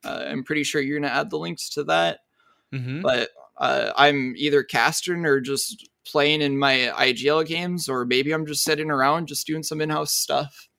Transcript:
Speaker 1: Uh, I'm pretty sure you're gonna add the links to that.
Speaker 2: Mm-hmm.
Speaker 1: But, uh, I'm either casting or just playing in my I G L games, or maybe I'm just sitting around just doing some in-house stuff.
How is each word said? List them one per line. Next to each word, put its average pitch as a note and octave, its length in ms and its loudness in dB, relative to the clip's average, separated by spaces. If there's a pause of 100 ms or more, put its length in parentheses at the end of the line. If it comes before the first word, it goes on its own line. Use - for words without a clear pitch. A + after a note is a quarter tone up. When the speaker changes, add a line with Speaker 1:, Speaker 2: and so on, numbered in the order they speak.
Speaker 1:
Uh, - 240 -8
I'm C#3 160 -6
pretty D3+ 200 -2
sure D3 180 -2
you're C#3+ 180 -2
gonna C#3+ 120 -2
add D3 180 -2
the D#3 80 -4
links E3 320 -8
to D3 140 -4
that. E3 360 0 (540)
Speaker 2:
Mm-hmm. C3 260 -6
Speaker 1:
But, B2+ 300 0 (260)
uh, - 400 0
I'm C#3 400 4
either C#3+ 260 2
casting D#3+ 640 0
or C#3 160 4
just C3+ 480 -6 (160)
playing D3+ 380 2
in C#3 160 0
my C3 360 4
I B2+ 180 4
G B2 160 0
L D#3 140 4
games, E3+ 460 -4
or B2+ 160 -2
maybe C3 280 2
I'm D#3+ 120 -2
just D3+ 200 -4
sitting D#3 260 0
around D3 380 2
just D3 180 -6
doing D#3 160 -4
some D3+ 180 -6
in-house D3+ 320 -2
stuff. - 560 -2 (100)